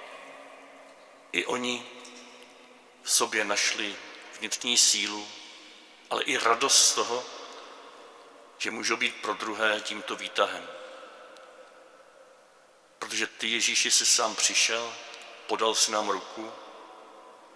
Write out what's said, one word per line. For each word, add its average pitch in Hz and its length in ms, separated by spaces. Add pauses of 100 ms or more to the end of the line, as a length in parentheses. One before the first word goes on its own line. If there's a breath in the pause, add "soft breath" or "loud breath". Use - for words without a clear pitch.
(1300)
i - 140
oni 123 400 (1160)
v - 80
sobě 110 340
našli 101 520 (420)
vnitřní 117 400
sílu, 104 500 (840)
ale - 120
i 127 160
radost 120 500
z - 60
toho, 117 300 (1300)
že 104 120
můžou 113 260
být 117 260
pro 107 120
druhé 107 460
tímto 107 360
výtahem. 95 520 (2250)
Protože - 280
ty, - 220
Ježíši, 113 420
jsi 117 160
sám 110 280
přišel, 113 600 (520)
podal 110 280
jsi - 160
nám 107 180
ruku 110 440 (1040)